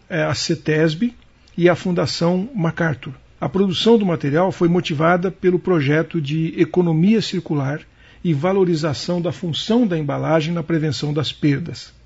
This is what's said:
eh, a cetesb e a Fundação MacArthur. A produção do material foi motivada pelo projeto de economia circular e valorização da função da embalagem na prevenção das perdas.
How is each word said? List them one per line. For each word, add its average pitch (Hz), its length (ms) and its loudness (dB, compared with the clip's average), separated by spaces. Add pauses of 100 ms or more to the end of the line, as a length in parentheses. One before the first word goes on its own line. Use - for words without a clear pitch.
eh, 165 140 -2
a 156 100 0
cetesb 160 800 0 (420)
e 175 140 4
a 175 60 4
Fundação 175 800 0
MacArthur. 165 580 -2 (260)
A - 80 -4
produção 196 520 4
do 208 80 0
material 165 440 0
foi 175 180 2
motivada 175 640 2
pelo 180 280 2
projeto 160 600 0
de 160 400 -2
economia 180 640 2
circular 156 600 -4 (420)
e 170 100 2
valorização 175 840 0
da 170 100 -2
função 220 560 0
da 175 100 -2
embalagem 147 560 -2
na 170 100 -4
prevenção 151 520 -2
das 151 160 -2
perdas. - 640 -4 (140)